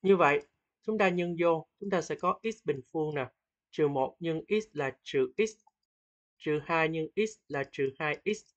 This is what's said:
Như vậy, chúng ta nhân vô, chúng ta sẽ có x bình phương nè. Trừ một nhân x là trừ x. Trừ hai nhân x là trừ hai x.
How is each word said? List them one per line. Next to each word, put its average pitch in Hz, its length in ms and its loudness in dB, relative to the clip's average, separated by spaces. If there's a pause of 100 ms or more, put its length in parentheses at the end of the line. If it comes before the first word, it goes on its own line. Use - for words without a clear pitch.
Như 190 140 6
vậy, 147 300 4 (360)
chúng 220 160 -4
ta 202 100 4
nhân 175 320 0
vô, 165 260 2 (140)
chúng 196 100 -6
ta 180 120 0
sẽ 156 120 -6
có - 280 -2
x 147 220 -6
bình 139 160 -4 (120)
phương 156 220 -2
nè. 135 120 -2 (440)
Trừ 151 180 0
một 135 320 -2
nhân 160 280 -2
x 214 240 0
là 139 300 -6
trừ 131 340 0
x. 214 140 0 (880)
Trừ 151 260 -2
hai 160 240 2
nhân 160 180 -2 (100)
x 214 220 -2 (100)
là 139 240 -4
trừ 135 260 -2
hai 151 260 -2
x. 214 140 -2 (180)